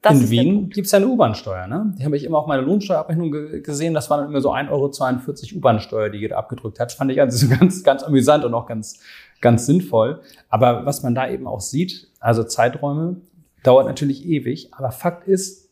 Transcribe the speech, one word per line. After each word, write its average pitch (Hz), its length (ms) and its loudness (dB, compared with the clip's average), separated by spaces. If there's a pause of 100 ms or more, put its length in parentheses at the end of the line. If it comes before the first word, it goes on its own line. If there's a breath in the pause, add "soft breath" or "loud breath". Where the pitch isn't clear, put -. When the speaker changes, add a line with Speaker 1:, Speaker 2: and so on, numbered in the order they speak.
Speaker 1:
das - 120 6
Speaker 2:
In 131 60 8
Speaker 1:
ist 110 120 2
der 117 100 4
Speaker 2:
Wien 175 120 4
Speaker 1:
Punkt. 202 200 -2
Speaker 2:
gibt's 196 180 -2
ja 202 60 6
eine 202 100 4
U-Bahn-Steuer, 110 580 0
ne? 185 320 -4
Die 131 60 -6
habe 147 120 0
ich 147 80 -4
immer 160 140 0
auf 151 80 -2
meiner 135 160 0
Lohnsteuerabrechnung 170 680 -2
ge-, 151 300 -8
gesehen, 156 320 -4
das 147 160 -4
war 147 80 2
dann 143 100 -4
immer 143 120 -2
so 135 100 2
ein 139 180 -2
Euro 139 220 0
zweiundvierzig 131 680 -6
U-Bahn-Steuer, 110 540 0
die 104 80 -12
jeder 107 180 -6
abgedrückt 110 420 -10
hat. 120 140 -6
Fand 135 180 -2
ich 135 100 0
also 123 280 2
<laughs> 123 100 4
ganz, - 260 2
ganz 139 180 2
amüsant 143 420 4
und 117 100 -2
auch 117 120 -4
ganz, 110 340 -12 (400 loud breath)
ganz 117 260 4
sinnvoll. 139 540 0 (300 loud breath)
Aber 120 340 2
was 139 180 -6
man 123 120 -2
da 127 140 -4
eben 127 180 -8
auch 107 140 -10
sieht, - 480 -6 (120)
also 113 240 0
Zeiträume, 147 800 -4 (400)
dauert 131 240 6
natürlich 139 400 -4
ewig. 147 480 -4
Aber 131 160 -6
Fakt - 360 -6
ist 190 460 -2